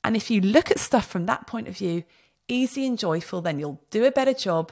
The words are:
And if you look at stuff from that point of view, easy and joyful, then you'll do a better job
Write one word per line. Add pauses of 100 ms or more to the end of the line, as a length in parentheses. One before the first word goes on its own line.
And
if
you
look
at
stuff
from
that
point
of
view, (420)
easy
and
joyful,
then
you'll
do
a
better
job